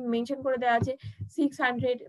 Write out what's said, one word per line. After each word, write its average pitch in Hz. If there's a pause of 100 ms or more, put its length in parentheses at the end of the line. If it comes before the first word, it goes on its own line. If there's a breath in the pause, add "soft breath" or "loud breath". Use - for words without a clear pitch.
mention 240
করে 262
দেওয়া 240
আছে 254 (340 loud breath)
সিক্স 285
হান্ড্রেড, 247 (100)